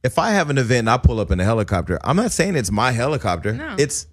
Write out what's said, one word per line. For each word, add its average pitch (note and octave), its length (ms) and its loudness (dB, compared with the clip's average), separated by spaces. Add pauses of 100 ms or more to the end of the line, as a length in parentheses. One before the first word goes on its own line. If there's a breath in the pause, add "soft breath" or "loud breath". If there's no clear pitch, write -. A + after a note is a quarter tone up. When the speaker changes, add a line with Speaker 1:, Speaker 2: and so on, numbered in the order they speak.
Speaker 1:
If C#3+ 160 0
I G#3+ 140 2
have E3+ 180 2
an C#3 80 2
event B2 220 2
and A2+ 100 0
I A#2+ 60 4
pull A#2+ 240 2
up G2+ 100 -4
in F#2 100 0
a F#2 40 2
helicopter, G2 580 0
I'm D3+ 140 0
not A3 160 0
saying F3+ 240 0
it's G#2 140 -2
my A2 220 2
helicopter. A2 600 -2
Speaker 2:
No. C#4 260 -8
Speaker 1:
It's D3 340 -2